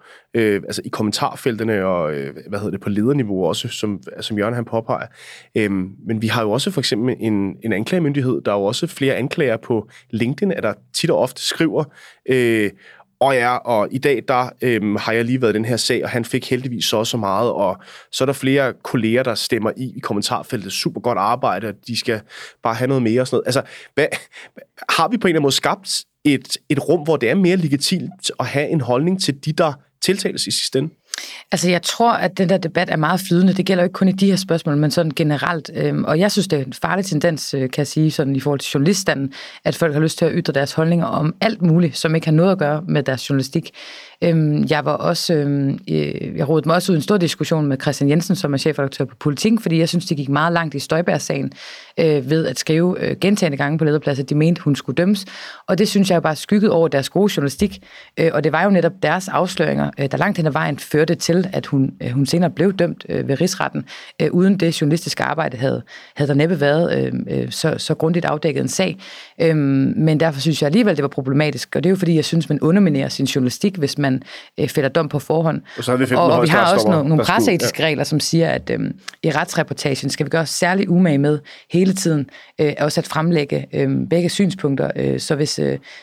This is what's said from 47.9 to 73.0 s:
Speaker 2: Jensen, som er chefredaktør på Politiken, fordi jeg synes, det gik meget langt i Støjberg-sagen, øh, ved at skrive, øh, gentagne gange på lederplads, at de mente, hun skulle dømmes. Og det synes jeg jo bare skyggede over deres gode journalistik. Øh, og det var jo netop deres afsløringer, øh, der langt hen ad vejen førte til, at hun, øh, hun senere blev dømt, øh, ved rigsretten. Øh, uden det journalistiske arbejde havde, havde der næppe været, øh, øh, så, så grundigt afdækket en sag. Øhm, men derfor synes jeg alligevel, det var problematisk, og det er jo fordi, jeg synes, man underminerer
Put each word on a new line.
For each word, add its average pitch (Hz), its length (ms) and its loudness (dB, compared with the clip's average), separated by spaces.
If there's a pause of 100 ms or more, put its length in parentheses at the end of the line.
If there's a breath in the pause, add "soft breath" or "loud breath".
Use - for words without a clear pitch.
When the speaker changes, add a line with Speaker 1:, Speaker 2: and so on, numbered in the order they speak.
Speaker 2:
Jensen, 165 260 2
som 143 160 -2
er 143 60 0
chefredaktør 139 460 -2
på - 120 -8
Politiken, 214 420 0
fordi 165 200 0
jeg 165 100 4
synes, 175 180 -2
det 160 100 -2
gik 135 120 -4
meget 151 240 2
langt 165 220 0
i 143 40 -6
Støjberg-sagen, 156 720 -2 (480 loud breath)
øh, 147 300 2
ved 160 160 2
at - 120 -4
skrive, 170 420 0
øh, - 200 -2
gentagne 175 360 2
gange 143 220 0
på 160 60 0
lederplads, 147 340 0
at 139 120 -4
de 151 40 0
mente, 160 280 2
hun 143 140 2
skulle 131 200 -6
dømmes. 190 280 2 (420 loud breath)
Og 185 120 2
det 208 100 4
synes 196 220 2
jeg 180 60 6
jo 165 40 4
bare 156 160 0
skyggede 208 360 2
over 165 160 4
deres 135 200 0
gode 190 280 2
journalistik. 156 460 -2 (380 loud breath)
Øh, 160 120 4
og 147 120 0
det 151 80 2
var 156 120 4
jo 208 60 4
netop 175 220 4 (100)
deres 185 260 0
afsløringer, 147 720 0
øh, 139 120 -2
der 139 80 -2
langt 190 180 0
hen 165 100 0
ad 147 60 0
vejen 156 260 -2
førte 160 360 0
til, 180 380 0
at 131 140 -4
hun, 135 240 2 (120)
øh, 135 80 -4
hun 131 160 0
senere 170 240 2
blev 190 220 2
dømt, 170 360 -2
øh, 127 200 -2
ved 135 120 0
rigsretten. 151 440 -2 (380 loud breath)
Øh, 156 100 2
uden 185 280 4
det 165 200 0
journalistiske 156 420 0
arbejde 147 340 -2
havde, 120 260 -2 (340 loud breath)
havde 143 120 0
der 143 60 2
næppe 151 260 2
været, 143 440 2
øh, 64 80 -2 (180)
øh, - 200 -2
så, - 280 -2
så - 160 -2
grundigt 165 300 0
afdækket 147 360 0
en 131 80 -2
sag. 185 300 -2 (420 loud breath)
Øhm, 139 560 2
men 156 240 4
derfor 156 200 0
synes 156 220 0
jeg 151 40 4
alligevel, 190 300 4
det 147 60 0
var 139 60 2
problematisk, 143 680 -2
og 135 80 0
det 170 40 4
er - 20 6
jo 190 60 4
fordi, 170 200 2
jeg 151 80 2
synes, 165 240 0
man 151 120 -2
underminerer 156 480 4